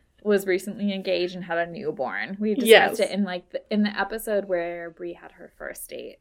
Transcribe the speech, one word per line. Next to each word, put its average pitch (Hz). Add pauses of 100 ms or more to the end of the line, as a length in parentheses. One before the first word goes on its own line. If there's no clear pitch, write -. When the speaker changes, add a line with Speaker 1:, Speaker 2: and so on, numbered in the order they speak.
(220)
Speaker 1:
was 196
recently 196
engaged 180
and 180
had 170
a 170
newborn. 135
We 214
discussed 233
Speaker 2:
Yes. 220
Speaker 1:
it 196
in, 202
like, 180
the, -
in 214
the 208
episode 208
where 170
Bri 170
had -
her -
first -
date, -